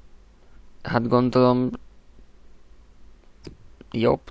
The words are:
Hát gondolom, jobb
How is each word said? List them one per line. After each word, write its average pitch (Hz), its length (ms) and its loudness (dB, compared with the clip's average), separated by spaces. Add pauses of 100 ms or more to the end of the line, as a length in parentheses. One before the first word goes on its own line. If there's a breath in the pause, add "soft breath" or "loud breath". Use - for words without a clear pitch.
(840)
Hát 120 240 -2
gondolom, 123 640 2 (2250)
jobb 120 400 -2